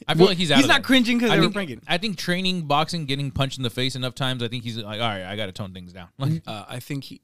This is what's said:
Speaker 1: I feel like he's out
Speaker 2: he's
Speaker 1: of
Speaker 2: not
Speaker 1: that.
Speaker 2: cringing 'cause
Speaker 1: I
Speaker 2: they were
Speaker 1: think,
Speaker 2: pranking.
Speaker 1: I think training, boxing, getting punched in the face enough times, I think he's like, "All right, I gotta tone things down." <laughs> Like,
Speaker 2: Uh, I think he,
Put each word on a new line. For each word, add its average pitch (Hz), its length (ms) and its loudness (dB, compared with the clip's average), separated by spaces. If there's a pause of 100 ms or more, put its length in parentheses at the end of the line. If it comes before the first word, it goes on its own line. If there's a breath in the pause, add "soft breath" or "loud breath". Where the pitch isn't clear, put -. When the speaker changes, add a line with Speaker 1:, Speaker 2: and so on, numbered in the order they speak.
Speaker 1:
I - 80 2
feel 165 100 10
like 196 120 4
he's 170 140 2
out - 40 6
Speaker 2:
he's 277 100 6
Speaker 1:
of 311 40 0
Speaker 2:
not 311 80 6
Speaker 1:
that. 226 80 0
Speaker 2:
cringing 247 340 4
'cause 233 100 2
Speaker 1:
I - 60 4
Speaker 2:
they - 60 6
were - 60 6
Speaker 1:
think, 202 60 0
Speaker 2:
pranking. 165 320 -6
Speaker 1:
I 165 140 0
think 196 180 -6
training, 185 460 -2
boxing, 151 420 0
getting 139 240 -2
punched 135 280 -2
in 131 60 -6
the 120 60 0
face 127 260 -2
enough 127 200 -6
times, 131 260 -2
I 117 60 -4
think 117 160 -8
he's 113 140 -8
like, 107 240 -8
"All 120 60 0
right, 98 180 -4
I 95 100 -8
gotta 104 160 -6
tone 95 220 -10
things 90 200 -16
down." 90 200 -18
<laughs> - 40 -20
Like, 156 300 -2
Speaker 2:
Uh, 104 200 -10
I 127 120 -10
think 139 240 -10
he, - 200 -16